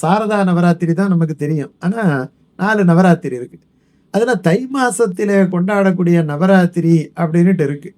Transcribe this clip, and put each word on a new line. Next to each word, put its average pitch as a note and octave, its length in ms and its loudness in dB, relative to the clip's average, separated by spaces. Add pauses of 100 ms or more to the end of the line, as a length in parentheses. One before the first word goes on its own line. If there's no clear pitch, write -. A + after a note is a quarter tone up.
சாரதா G#3 420 0
நவராத்திரி F3 500 0
தான் G3 140 -2
நமக்கு E3 280 0
தெரியும். D3+ 440 -6
ஆனா F3 500 -2 (280)
நாலு G#3 280 0
நவராத்திரி E3+ 500 2
இருக்கு. B2 220 -14 (540)
அதுல A#3 240 0
தை G3+ 380 0
மாசத்திலே G#3+ 640 0 (160)
கொண்டாடக்கூடிய F3+ 680 0
நவராத்திரி E3 920 0
அப்படின்னுட்டு E3+ 460 0
இருக்கு. D3 360 -6